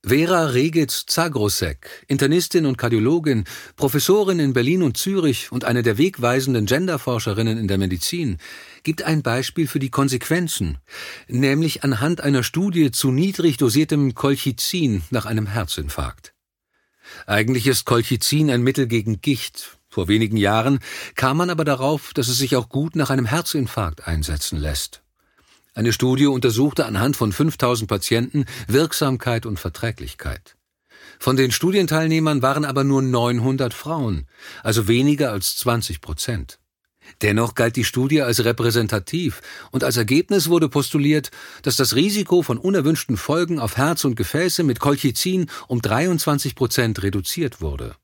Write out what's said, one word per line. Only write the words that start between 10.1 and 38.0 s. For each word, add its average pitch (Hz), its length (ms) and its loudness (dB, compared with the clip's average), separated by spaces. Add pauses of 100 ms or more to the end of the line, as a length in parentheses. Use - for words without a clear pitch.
nämlich 139 560 0
anhand 139 380 0
einer 139 240 2
Studie 170 480 0
zu - 180 0
niedrig 165 460 0
dosiertem 143 580 2
Colchicin 139 960 0
nach 120 160 -2
einem 110 220 -2
Herzinfarkt. 71 840 -6 (920)
Eigentlich 110 400 2
ist 127 180 2
Colchicin 123 680 2
ein 120 100 2
Mittel 127 240 0
gegen 110 340 -2
Gicht. - 560 -4 (120)
Vor 92 180 -2
wenigen 107 300 2
Jahren 113 420 2 (380)
kam 131 200 0
man 175 140 0
aber 160 140 -2
darauf, 143 500 -2
dass 123 140 0
es 120 100 -2
sich 135 160 0
auch 120 140 0
gut 151 260 -4
nach 151 160 0
einem 131 160 2
Herzinfarkt 117 800 -2
einsetzen 76 500 -4
lässt. 73 460 -6 (720)
Eine 113 180 0
Studie 127 340 2
untersuchte 131 600 2
anhand 110 300 0
von 107 160 0
fünftausend 123 540 0
Patienten 117 600 0 (200)
Wirksamkeit 131 800 0
und 107 160 -6
Verträglichkeit. - 960 -8 (640)
Von 131 180 0
den 131 140 4
Studienteilnehmern 160 880 2
waren 135 240 0
aber 135 180 0
nur 139 200 4
neunhundert 123 720 0
Frauen, 120 520 -4 (360)
also 110 260 0
weniger 135 440 2
als 98 240 -4
zwanzig 117 440 -2
Prozent. 78 600 -8 (600)
Dennoch 107 340 2
galt 117 220 0
die 120 80 0
Studie 135 380 0